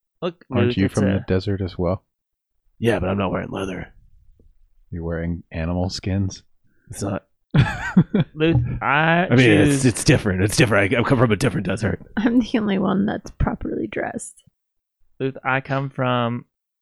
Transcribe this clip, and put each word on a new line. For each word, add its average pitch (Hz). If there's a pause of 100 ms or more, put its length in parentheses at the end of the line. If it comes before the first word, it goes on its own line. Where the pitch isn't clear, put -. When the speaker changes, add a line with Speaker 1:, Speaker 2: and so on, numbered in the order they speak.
(200)
Speaker 1:
Look, 170
Speaker 2:
Aren't 127
Speaker 1:
Luth, 123
Speaker 2:
you 98
Speaker 1:
it's -
Speaker 2:
from 104
Speaker 1:
a 95
Speaker 2:
the -
desert 95
as 92
well? 90 (760)
Speaker 3:
Yeah, 113
but 90
I'm 98
not 95
wearing 95
leather. 95 (960)
Speaker 2:
You're 85
wearing 85
animal 87
skins? 95 (480)
Speaker 3:
It's 104
not. 101 (260)
Speaker 2:
<laughs> -
Speaker 1:
Luth, 156 (240)
I 160
Speaker 3:
I 123
mean, 127
it's, 147
Speaker 1:
choose 135
Speaker 3:
it's -
different. 101
It's 104
different. 101
I, 120
I -
come 127
from 107
a 98
different 98
desert. 98 (160)
Speaker 4:
I'm 233
the 214
only 202
one 196
that's -
properly -
dressed. - (760)
Speaker 1:
Luth, 135
I 131
come 139
from 120 (380)